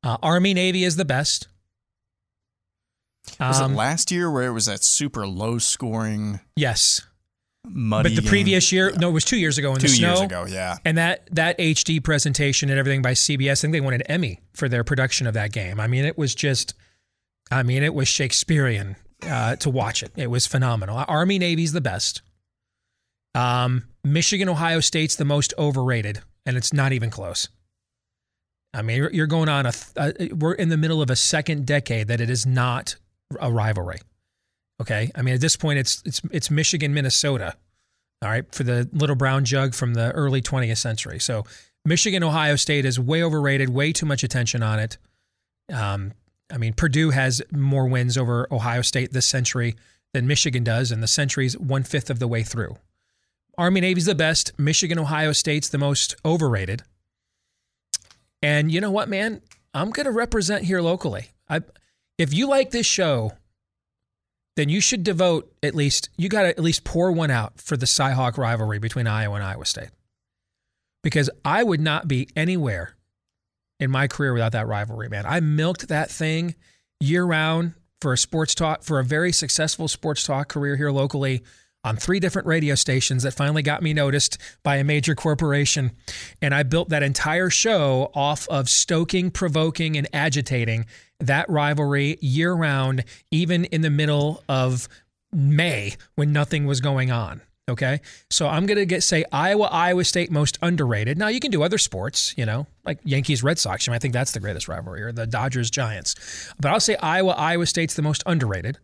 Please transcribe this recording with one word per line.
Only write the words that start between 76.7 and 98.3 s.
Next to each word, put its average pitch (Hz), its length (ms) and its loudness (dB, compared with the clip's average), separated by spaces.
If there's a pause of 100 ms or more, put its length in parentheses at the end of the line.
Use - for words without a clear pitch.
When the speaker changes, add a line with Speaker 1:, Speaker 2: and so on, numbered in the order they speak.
Speaker 1:
year-round 165 720 2 (260)
for 139 120 0
a 123 60 2
sports - 360 0
talk, 156 280 -2
for 151 160 0
a 127 60 0
very 156 280 0
successful 156 560 -2
sports - 360 -4
talk 143 240 -2
career 143 280 -2
here 147 160 0
locally 135 500 0 (420)
on 110 120 -2
three 185 240 0
different 185 260 -2
radio 156 300 2
stations 131 480 0
that 131 100 -2
finally 147 280 0
got 147 200 -2
me 156 100 0
noticed 143 460 0 (240)
by 143 140 2
a 139 80 2
major 147 320 2
corporation. 143 720 0 (500)
And 139 140 0
I 147 80 2
built 160 280 0
that 147 120 0
entire 156 480 0
show 143 640 2
off 147 340 -2
of 139 200 0
stoking, 175 640 0
provoking, 160 640 0
and 139 160 -2
agitating 127 760 -2 (320)
that 143 320 0
rivalry 147 680 2
year-round, 139 840 0 (300)
even 175 340 2
in 160 140 -2
the 160 100 2
middle 147 580 0
of 127 400 0 (440)
May 143 640 2 (200)
when 147 180 0
nothing 147 340 0
was 139 140 0
going 135 300 0
on. 113 300 -4 (300)
Okay, 143 300 -2 (280)
so 151 200 0